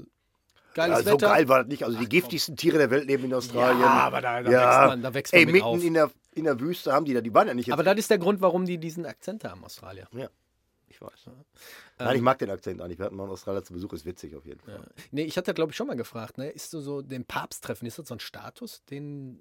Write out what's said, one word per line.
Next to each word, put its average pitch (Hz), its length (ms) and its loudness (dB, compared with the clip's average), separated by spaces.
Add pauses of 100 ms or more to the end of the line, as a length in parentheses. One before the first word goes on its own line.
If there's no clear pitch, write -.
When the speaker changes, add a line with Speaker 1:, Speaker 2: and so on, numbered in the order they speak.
(760)
Speaker 1:
Geiles 165 240 2
Speaker 2:
Ja, 220 60 2
so 202 80 2
Speaker 1:
Wetter. 208 160 6
Speaker 2:
geil 156 200 4
war 131 120 8
das - 80 -4
nicht. 143 160 -6
Also 117 120 -4
die 113 80 -4
Speaker 1:
Ach, - 0 -
komm. 110 60 -4
Speaker 2:
giftigsten 156 460 -2
Tiere 160 220 2
der 131 120 4
Welt 135 160 0
leben 135 180 -2
in 131 100 -4
Australien. 123 460 2
Speaker 1:
Ja, 127 60 6 (200)
aber 127 140 -2
da, 123 220 -4
da 120 80 0
Speaker 2:
Ja. 123 100 8 (200)
Speaker 1:
wächst 135 80 10
man, 123 140 -4
da 127 120 -6
wächst - 180 -6
man 180 80 10
Speaker 2:
Ey, 160 60 8
Speaker 1:
mit 160 80 2
Speaker 2:
mitten 196 120 6
Speaker 1:
auf. 175 180 0
Speaker 2:
in 165 100 0
der, 151 160 4 (240)
in 156 100 -6
der 139 140 0
Wüste 151 340 -4
haben 151 120 2
die 135 100 -2
da, 120 60 0
die 110 120 -4
waren 185 140 6
ja 143 80 -4
nicht 120 140 -4
jetzt 131 60 -2
Speaker 1:
Aber 156 100 0
das 196 120 4
ist 214 140 -2
der 214 80 4
Grund, 185 220 0
warum 185 260 2
die 175 120 -4
diesen 165 280 -10
Akzent 190 380 -12
haben, 95 200 -12
Australier. 95 480 -18
Speaker 2:
Ja, 120 160 -12 (600)
ich - 120 -20
weiß. - 260 -20
Speaker 1:
Ja. 120 60 -20 (680)
Speaker 2:
Nein, 120 120 -4
Speaker 1:
Ähm, 135 60 2
Speaker 2:
ich 120 60 0
mag 131 180 2
den 98 100 -6
Akzent 92 320 -10
auch 87 60 -12
nicht. 87 100 -12
Wir 98 80 -6
hatten 101 80 -10
mal 98 80 -12
einen 98 80 -10
Australier 95 320 -8
zu - 100 -18
Besuch, 90 200 -12
ist 80 120 -14
witzig 80 300 -16
auf 69 120 -20
jeden 69 120 -20
Fall. - 160 -20 (100)
Speaker 1:
Ja. - 0 - (280)
Nee, 143 100 -6
ich 156 140 -8
hatte, 185 180 -6
glaub 160 160 -2
ich, - 60 -12
schon 247 100 -6
mal 240 80 -8
gefragt, 113 440 -12
ne, 139 120 -10
ist 147 220 -16
so, 160 80 -12
so 139 220 -10
den 135 220 -12
Papst - 380 -10
treffen, - 240 -10
ist 117 140 -14
das 151 80 -18
so 120 80 -12
ein - 40 -14
Status, - 680 -18
den 143 500 -14